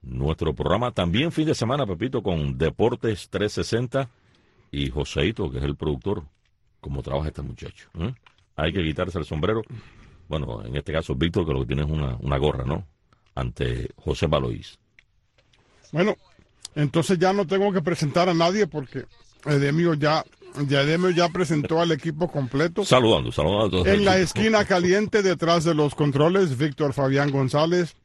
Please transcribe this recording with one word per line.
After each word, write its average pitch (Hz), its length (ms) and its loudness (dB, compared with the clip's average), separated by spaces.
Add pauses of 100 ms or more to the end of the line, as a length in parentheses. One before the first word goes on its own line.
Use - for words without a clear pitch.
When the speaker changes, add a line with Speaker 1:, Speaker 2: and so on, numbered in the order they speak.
Speaker 1:
nuestro 69 520 -2
programa. 104 380 0
También 104 400 0
fin 156 140 0
de 151 100 0
semana, 131 280 -2
Pepito, 107 380 -4
con 76 340 -2
Deportes 104 720 -2
trescientos 95 380 -2
sesenta 127 440 -4 (600)
y 71 200 -2
Joseito, 73 600 -2
que 65 80 -6
es 67 60 -4
el 71 100 -2
productor. 73 480 -4 (580)
¿Cómo 67 220 -8
trabaja 71 240 -2
este 76 160 -8
muchacho? - 460 -14 (100)
¿Eh? 110 160 -4 (400)
Hay 78 180 -2
que 92 120 -2
quitarse 87 340 -4
el 76 60 -4
sombrero. 92 380 -2 (680)
Bueno, 58 360 -6
en 62 120 -6
este 71 160 -6
caso, 76 240 -2
Víctor, 85 280 0
que 76 100 -2
lo 65 80 0
que 62 120 -2
tiene 73 80 -2
es 73 80 -2
una, 71 300 -2
una 69 180 -2
gorra, 67 260 0
¿no? 82 220 -4 (480)
Ante 60 600 -4
José - 320 -4
Baloís. 65 500 -2 (1120)
Speaker 2:
Bueno, 180 240 0 (600)
entonces 156 440 0
ya 185 140 4
no 202 140 0
tengo 196 260 0
que 185 80 0
presentar 170 480 0
a 175 60 2
nadie 180 340 2
porque 139 380 -8 (400)
Edemio 151 480 2
ya, 151 280 2 (460)
ya 139 140 4
Edemio 170 280 2
ya 170 200 4
presentó 160 500 0
al 170 120 2
equipo 160 380 -2
completo. 147 540 -2
Speaker 1:
Saludando, 107 480 4
saludando 101 340 2
a 95 40 0
todos 92 180 2
Speaker 2:
En 98 60 6
Speaker 1:
el 208 100 4
Speaker 2:
la 190 160 4
Speaker 1:
equipo. - 180 0
Speaker 2:
esquina 214 280 4
caliente, 196 560 2
detrás 170 420 2
de 165 100 2
los 147 220 2
controles, 151 640 2
Víctor 143 340 -2
Fabián 139 400 2
González. 151 720 0